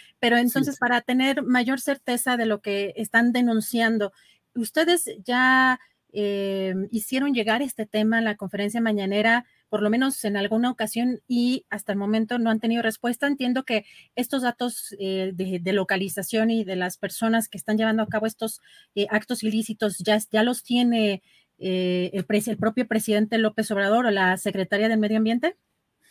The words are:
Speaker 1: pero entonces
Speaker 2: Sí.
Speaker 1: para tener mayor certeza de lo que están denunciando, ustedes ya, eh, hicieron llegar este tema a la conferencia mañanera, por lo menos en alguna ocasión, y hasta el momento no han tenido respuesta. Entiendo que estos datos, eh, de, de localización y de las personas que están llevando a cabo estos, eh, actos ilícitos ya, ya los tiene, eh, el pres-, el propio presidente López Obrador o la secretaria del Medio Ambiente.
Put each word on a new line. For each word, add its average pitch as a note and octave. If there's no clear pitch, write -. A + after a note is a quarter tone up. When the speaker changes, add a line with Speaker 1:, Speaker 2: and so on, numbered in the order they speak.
Speaker 1:
pero A#3+
entonces C4+
Speaker 2:
Sí. -
Speaker 1:
para A#3+
tener C4
mayor B3
certeza B3
de A#3
lo G#3+
que G3+
están A#3
denunciando, A3+
ustedes D#4+
ya, C4
eh, G3
hicieron C4
llegar A3+
este A#3
tema A3
a A3+
la G#3+
conferencia G3+
mañanera, G#3+
por G#3+
lo G#3
menos C4
en G#3
alguna A3
ocasión, A#3+
y B3
hasta G#3
el G3+
momento A3
no A3+
han A3
tenido A#3
respuesta. A#3+
Entiendo C4
que A3
estos B3+
datos, A#3+
eh, F#3+
de, F#3
de F3+
localización G3
y A3+
de F#3
las F3+
personas A3+
que G3
están G#3+
llevando A3
a G#3+
cabo A3
estos, A3
eh, G#3
actos G#3+
ilícitos G#3+
ya, G#3+
ya A3
los B3
tiene, A#3
eh, F3+
el F#3+
pres-, G#3+
el G#3+
propio A3
presidente G#3+
López A3
Obrador G#3
o A3
la F#3+
secretaria G3+
del A3+
Medio G#3+
Ambiente. A#3+